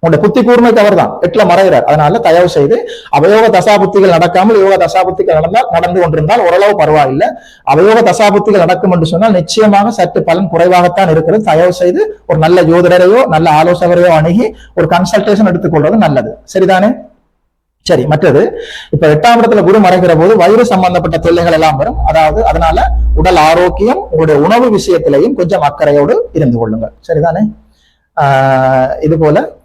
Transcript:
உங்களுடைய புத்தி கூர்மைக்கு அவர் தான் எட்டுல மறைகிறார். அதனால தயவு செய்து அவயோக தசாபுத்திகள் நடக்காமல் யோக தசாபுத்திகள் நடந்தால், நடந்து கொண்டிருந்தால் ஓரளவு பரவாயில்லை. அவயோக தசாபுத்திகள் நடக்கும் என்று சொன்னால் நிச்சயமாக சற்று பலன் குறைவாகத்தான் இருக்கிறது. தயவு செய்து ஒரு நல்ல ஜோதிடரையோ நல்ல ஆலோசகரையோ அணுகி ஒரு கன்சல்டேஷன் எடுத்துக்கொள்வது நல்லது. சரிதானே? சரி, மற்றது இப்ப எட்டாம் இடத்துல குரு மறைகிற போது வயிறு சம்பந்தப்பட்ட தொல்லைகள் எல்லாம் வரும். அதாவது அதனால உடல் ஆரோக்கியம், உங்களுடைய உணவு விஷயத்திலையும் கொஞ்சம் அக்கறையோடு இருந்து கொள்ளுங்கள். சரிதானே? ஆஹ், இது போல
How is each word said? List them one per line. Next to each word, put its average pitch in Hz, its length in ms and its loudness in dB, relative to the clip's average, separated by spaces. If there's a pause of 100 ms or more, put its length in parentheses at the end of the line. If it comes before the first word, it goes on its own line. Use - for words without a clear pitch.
உங்களுடைய 165 200 0
புத்தி 214 200 0
கூர்மைக்கு 240 400 2
அவர் 202 120 2
தான் 170 160 0 (100)
எட்டுல 208 240 -2
மறைகிறார். 175 400 2
அதனால 156 340 0
தயவு 175 300 2
செய்து 156 280 0 (340)
அவயோக 196 380 2
தசாபுத்திகள் 190 680 2
நடக்காமல் 180 460 0
யோக 190 160 2
தசாபுத்திகள் 185 640 -2
நடந்தால், 180 320 -2
நடந்து 175 300 -2
கொண்டிருந்தால் 165 440 -2
ஓரளவு 190 320 2
பரவாயில்லை. 151 520 0 (360)
அவயோக 190 360 2
தசாபுத்திகள் 202 640 2
நடக்கும் 180 280 -2
என்று 165 140 0
சொன்னால் 190 320 0
நிச்சயமாக 208 520 0
சற்று 180 320 -2
பலன் 170 300 -2
குறைவாகத்தான் 180 580 0
இருக்கிறது. 165 340 0
தயவு 175 280 0
செய்து 180 280 -2 (260)
ஒரு 156 120 -2
நல்ல 170 240 2
ஜோதிடரையோ 180 640 2
நல்ல 160 240 0
ஆலோசகரையோ 175 640 2
அணுகி 170 340 0 (280)
ஒரு 165 120 -2
கன்சல்டேஷன் 196 680 0
எடுத்துக்கொள்வது 160 440 -2
நல்லது. 156 360 -2 (200)
சரிதானே? 185 380 0 (960)
சரி, 135 200 -2
மற்றது 151 360 0 (480)
இப்ப 151 180 -2
எட்டாம் 233 320 2
இடத்துல 220 240 0
குரு 202 160 2
மறைகிற 180 380 2
போது 190 180 2
வயிறு 208 300 4
சம்பந்தப்பட்ட 180 520 -2
தொல்லைகள் 170 400 0
எல்லாம் 156 180 0
வரும். - 300 -6
அதாவது 160 400 0
அதனால 160 320 -2 (360)
உடல் 180 220 0
ஆரோக்கியம், 175 640 0 (100)
உங்களுடைய 156 300 0
உணவு 226 300 0
விஷயத்திலையும் 180 680 0
கொஞ்சம் 170 320 -2
அக்கறையோடு 147 480 0 (160)
இருந்து 123 260 -2
கொள்ளுங்கள். 113 360 -6 (140)
சரிதானே? 165 360 -2 (720)
ஆஹ், 135 840 0
இது 156 180 -2
போல 151 180 2 (280)